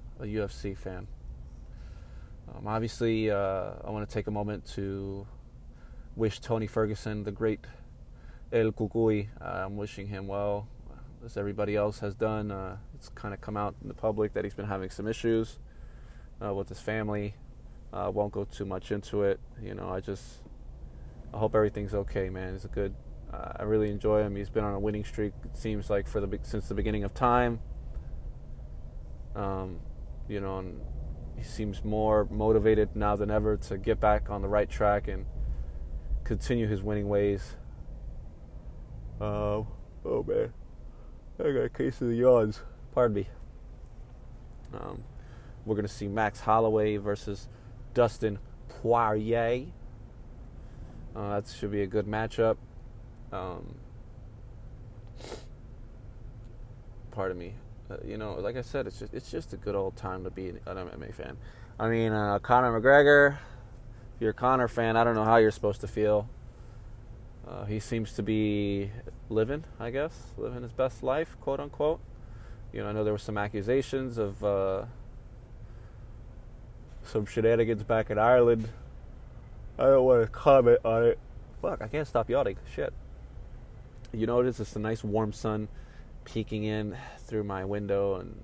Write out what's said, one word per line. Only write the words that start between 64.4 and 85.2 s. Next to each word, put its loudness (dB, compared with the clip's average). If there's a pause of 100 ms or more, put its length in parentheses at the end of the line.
fan, 2
I 8
don't 6
know 4
how 10
you're 10
supposed 0
to -6
feel. 4 (1200)
Uh, -8
he -2
seems -2
to -2
be 2 (380)
living, 2 (160)
I -4
guess, -4
living -4
his -10
best 0
life, 0
quote -2
unquote. 0 (720)
You -4
know, -2
I -2
know 0
there 4
were 2
some -2
accusations 0
of, -2
uh, 2 (2250)
some 0
shenanigans 4
back 2
in 2
Ireland. 8 (1120)
I 6
don't 10
wanna 8
comment 10
on 6
it. 8 (420)
Fuck, -2
I -4
can't -2
stop 0
yawning. 2 (120)
Shit. -4 (1200)
You 0
know, 6
it 4
is 0
just -6
a -2
nice 0
warm 2